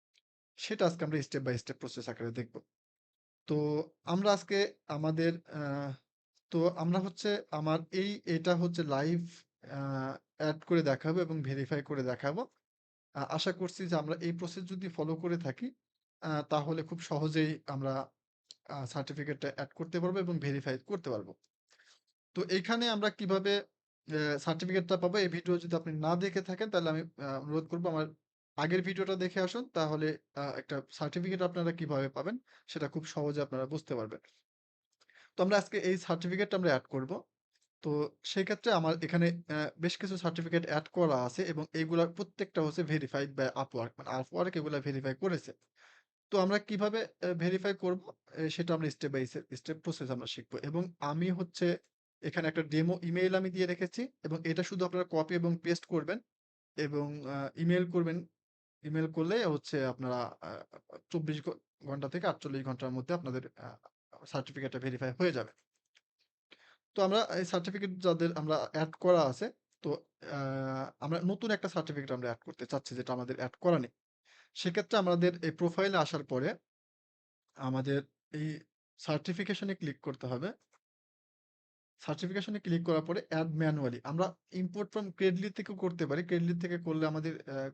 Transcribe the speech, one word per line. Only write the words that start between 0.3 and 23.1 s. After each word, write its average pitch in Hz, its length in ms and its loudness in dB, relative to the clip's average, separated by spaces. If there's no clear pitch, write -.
সেটা 208 280 0
আজকে 170 200 2
আমরা 156 120 0
step 139 260 -2
by 127 140 0
step - 160 -8
প্রসেস 123 360 -10
আকারে 117 220 -4
দেখব। 120 300 -8
তো 151 420 2
আমরা 196 300 4
আজকে 202 400 2
আমাদের, 160 460 2
আ, 143 400 -4
তো 170 200 4
আমরা 175 300 2
হচ্ছে 202 520 -2
আমার 156 280 2
এই, 196 340 -2
এটা 170 300 4
হচ্ছে 170 280 2
লাইভ, 156 440 2
আ, 135 540 -4
অ্যাড 156 260 0
করে 170 180 4
দেখাবো 156 400 2
এবং 160 200 -2
ভেরিফাই 139 420 -2
করে 139 200 -2
দেখাবো। 139 440 -2
আ-, 139 160 -4
আশা 156 220 0
করছি 180 360 -4
যে 170 80 2
আমরা 156 200 0
এই 170 160 -2
প্রসেস 170 320 -6
যদি 185 260 -6
ফলো 160 260 -2
করে 170 220 -2
থাকি, 170 340 -4
আ, 156 280 -2
তাহলে 151 340 0
খুব 170 160 -8
সহজেই 156 680 0
আমরা, 135 440 -2
আ, 139 160 -6
সার্টিফিকেটটা 143 680 -4
অ্যাড 139 200 -6
করতে 165 240 -4
পারবো 180 200 0
এবং 175 200 0
ভেরিফাই 139 400 0
করতে 175 300 -6
পারবো। 98 260 -4
তো 180 160 -2
এইখানে 226 400 2
আমরা 214 200 2
কিভাবে, 202 540 2